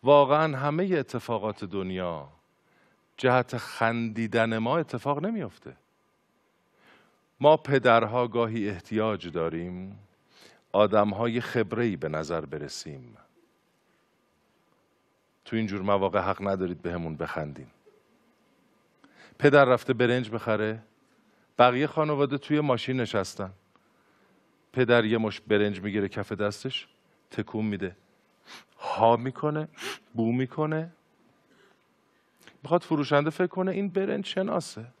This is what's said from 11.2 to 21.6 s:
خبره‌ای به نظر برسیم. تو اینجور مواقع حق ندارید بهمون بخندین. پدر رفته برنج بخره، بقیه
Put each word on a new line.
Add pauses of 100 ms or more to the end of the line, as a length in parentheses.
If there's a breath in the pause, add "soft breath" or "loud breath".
خبره‌ای
به
نظر
برسیم. (2250)
تو
اینجور
مواقع
حق
ندارید
بهمون
بخندین. (1700 loud breath)
پدر
رفته
برنج
بخره، (760 soft breath)
بقیه